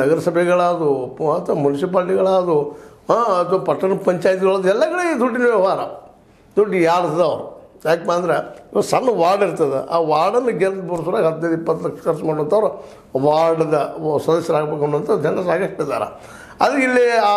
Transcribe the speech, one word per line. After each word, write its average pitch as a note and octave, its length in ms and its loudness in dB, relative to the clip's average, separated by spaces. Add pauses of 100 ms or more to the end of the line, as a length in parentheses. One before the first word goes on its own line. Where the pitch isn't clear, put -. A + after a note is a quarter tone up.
ನಗರಸಭೆಗಳಾದವು, E3+ 920 2 (380)
ಮತ್ತು F3+ 220 -2
ಮುನ್ಸಿಪಾಲ್ಟಿಗಳಾದವು, F3+ 1080 0 (460)
ಆ, G3 100 4 (220)
ಅಥವಾ F3 280 0
ಪಟ್ಟಣ F3+ 220 0 (140)
ಪಂಚಾಯತ್ಗಳಾದವು, F#3+ 600 2
ಎಲ್ಲ G#3+ 180 2
ಕಡೆ E4+ 300 -2
ಈ B3 40 -4
ದುಡ್ಡಿನ A#3+ 260 0
ವ್ಯವಹಾರ. F#3+ 340 2 (800)
ದುಡ್ಡು G3 200 2
ಯಾರ್ದವ್ರು? E3 680 0 (400)
ಯಾಕಪ್ಪ E3 260 0
ಅಂದ್ರೆ F3 240 0 (360)
ಇವಾಗ G3+ 120 0
ಸಣ್ಣ G#3 260 2
ವಾರ್ಡ್ F#3+ 340 2
ಇರ್ತದೆ, D#3+ 360 0 (140)
ಆ E3+ 60 2
ವಾರ್ಡನ್ನು F3+ 600 0
ಗೆದ್ದು F#3+ 280 -2
ಬರ್ಸೋದಾಗ F3 380 -2
ಹದಿನೈದು D#3+ 320 -2
ಇಪ್ಪತ್ತು E3 280 -4
ಲಕ್ಷ - 200 -6
ಖರ್ಚು D#3+ 200 -2
ಮಾಡುವಂಥವ್ರು D#3 440 0 (560)
ವಾರ್ಡ್ದ D#3+ 480 2 (520)
ಸದಸ್ಯರಾಗಬೇಕು D#3 580 0
ಅನ್ನೋಂಥ D3 280 -2 (120)
ಜನ F#3+ 180 -2
ಸಾಕಷ್ಟು F3 420 -2
ಇದ್ದಾರೆ. A#2+ 240 -4 (540)
ಅದು B3+ 160 2
ಇಲ್ಲಿ B3+ 280 4 (120)
ಆ, G#3 200 2